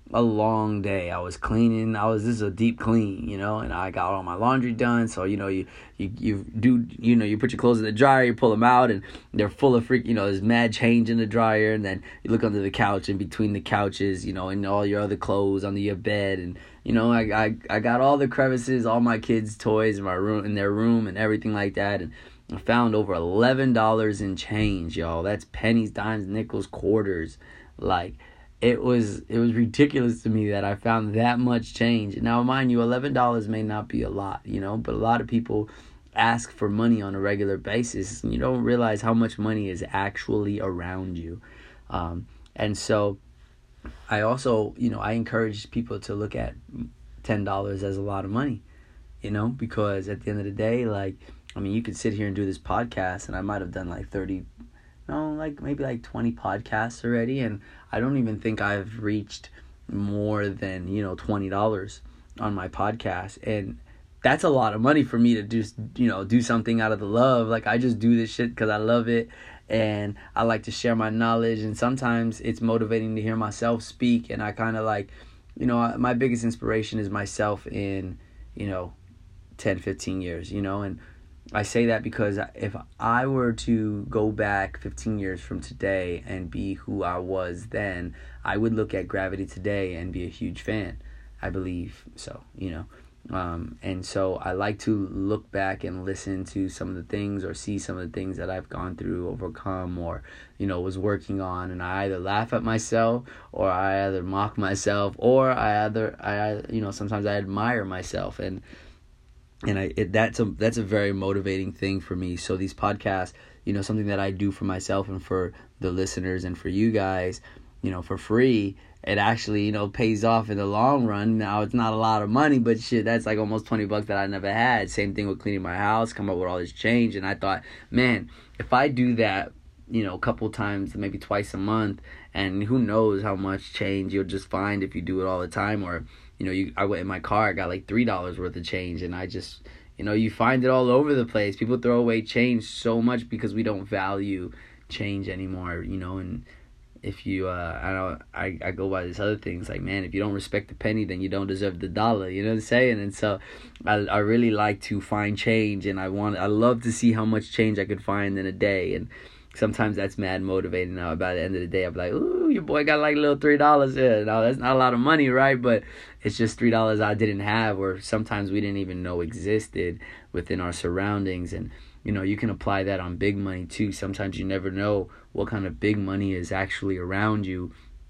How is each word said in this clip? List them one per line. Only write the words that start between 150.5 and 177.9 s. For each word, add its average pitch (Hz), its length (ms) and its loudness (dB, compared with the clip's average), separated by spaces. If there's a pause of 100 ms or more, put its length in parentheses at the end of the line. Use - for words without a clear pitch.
the - 80 -14
penny, 107 300 0
then 92 160 -6
you 95 80 -2
don't 98 180 -2
deserve 95 320 -2
the 92 80 -6
dollar, 104 420 2
you 95 140 -4
know 107 60 0
what 113 60 2
I'm 110 40 0
saying? 120 400 4
And 101 160 -4
so 104 240 0 (460)
I, 104 80 4
I 104 240 2
really 113 340 4
like 104 300 2
to 104 180 -2
find 104 380 -2
change, 107 480 2
and 98 120 0
I 95 120 -4
want, 101 260 0
I 92 120 0
love 117 360 4
to 120 80 0
see 113 220 4
how 110 100 0
much 110 300 0
change 107 260 2
I 98 60 0
could 101 180 -4
find 98 340 -2
in 95 80 -2
a 95 60 -4
day. 95 440 0
And 87 120 -6 (480)
sometimes 107 400 2
that's 98 220 -4
mad 95 240 -2
motivating. 92 540 -2
Now, 87 200 -4
by 90 200 -2
the 85 60 -2
end 92 140 -2
of 87 60 -2
the 87 60 -6
day, 92 180 0
I'm 87 80 -6
like, 90 180 -4
"Ooh, 349 380 0
your 208 140 2
boy 147 200 0
got, 151 160 4
like, 151 160 2
a 147 40 2
little 147 180 4
three 147 180 4
dollars 143 400 6
here." 120 300 4
Now, 110 160 2
that's 123 160 4
not 131 180 2
a - 20 6
lot 127 160 6
of 120 60 2
money, 143 300 6
right? 131 320 4
But 117 220 4 (380)
it's 104 160 -4
just 113 220 0
three 120 100 6
dollars 110 300 4
I 104 140 2
didn't 104 260 0
have, 104 400 0
or 95 220 -2
sometimes 104 500 -2
we 101 80 0
didn't 101 160 -2
even 92 280 -4
know 87 180 -2
existed 90 800 -2 (320)
within 90 260 -4
our 87 140 -4
surroundings. 92 800 -2
And, 90 180 -8 (320)
you 104 80 -4
know, 98 120 -2
you 101 120 0
can 110 140 -2
apply 98 340 -2
that 95 160 -2
on 90 160 -6
big 101 220 0
money 92 280 -4
too. 104 260 -2
Sometimes 98 460 -6
you 98 80 -4
never 95 240 -2
know 98 400 0 (220)
what 101 180 -2
kind 98 160 -2
of 87 140 -8
big 104 180 2
money 98 360 -2
is 87 180 -4
actually 95 460 -2
around 101 480 0
you 90 260 -6 (380)